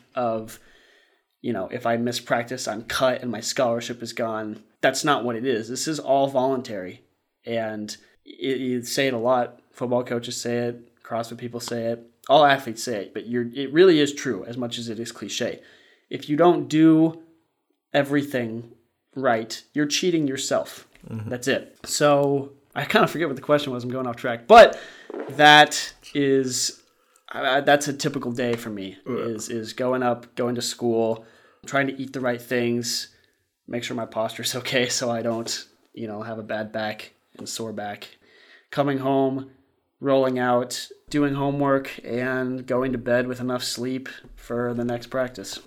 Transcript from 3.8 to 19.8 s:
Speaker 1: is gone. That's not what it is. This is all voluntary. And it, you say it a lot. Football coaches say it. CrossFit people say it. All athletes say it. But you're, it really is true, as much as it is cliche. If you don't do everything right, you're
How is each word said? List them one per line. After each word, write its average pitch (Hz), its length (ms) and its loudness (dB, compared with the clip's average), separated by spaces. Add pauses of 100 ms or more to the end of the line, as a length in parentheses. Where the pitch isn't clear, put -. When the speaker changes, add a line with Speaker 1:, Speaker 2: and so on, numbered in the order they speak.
Speaker 1:
is 117 100 -10
gone. 110 500 -6 (180)
That's 135 240 0
not 135 200 0
what 120 120 -2
it 113 80 -8
is. 113 240 -2
This 127 200 -6
is 156 100 -4
all 139 300 2
voluntary. 123 760 -4 (420)
And 110 500 -6 (300)
it, 131 360 -4
you 123 220 -2
say 135 260 -2
it 127 60 -2
a 117 40 -2
lot. 123 420 0 (120)
Football 123 320 -2
coaches 120 360 -6
say 120 180 -2
it. 120 440 -8
CrossFit 117 360 -8
people 120 220 -10
say 117 260 -6
it. 117 200 -4 (220)
All 147 180 8
athletes 135 380 0
say 110 180 -4
it. 95 120 -16
But 101 120 -8
you're, 120 280 -2
it 139 180 -6
really 170 260 8
is 147 160 2
true, 107 300 -4
as 120 120 -10
much 120 220 -6
as 117 100 -8
it 110 120 -8
is 117 120 -10
cliche. - 480 -6 (500)
If - 180 -10
you 147 80 0
don't 156 320 4
do 160 540 6 (720)
everything 135 800 -2 (420)
right, 117 480 -2 (100)
you're 151 140 0